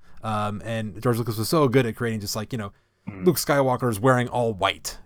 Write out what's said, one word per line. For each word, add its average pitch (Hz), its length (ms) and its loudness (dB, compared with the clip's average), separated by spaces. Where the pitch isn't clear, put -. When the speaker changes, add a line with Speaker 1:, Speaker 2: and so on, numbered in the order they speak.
Speaker 1:
um, 104 420 -2
and 110 360 -6
George 120 160 2
Lucas 113 200 -2
was 107 100 -2
so 156 200 4
good 123 180 4
at 110 100 -4
creating 113 240 -4
just, 104 160 -6
like, 107 160 -6
you 131 60 -6
know, 101 160 -8
Speaker 2:
Mm. 98 180 -8
Speaker 1:
Luke 170 120 6
Skywalker 131 520 2
is 107 100 -2
wearing 123 280 4
all 117 260 0
white, 95 520 -2